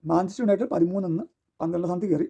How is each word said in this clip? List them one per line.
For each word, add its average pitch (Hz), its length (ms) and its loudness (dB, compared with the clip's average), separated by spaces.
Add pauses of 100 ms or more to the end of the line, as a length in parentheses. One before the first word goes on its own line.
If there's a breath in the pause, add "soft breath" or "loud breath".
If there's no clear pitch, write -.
മാഞ്ചസ്റ്റർ 185 360 0
യുണൈറ്റഡ് 202 280 4
പതിമൂന്നിൽ 175 380 0
നിന്ന് 170 120 -2 (380)
പന്ത്രണ്ടാം 170 280 -2
സ്ഥാനത്ത് 180 220 -2
കയറി 151 180 0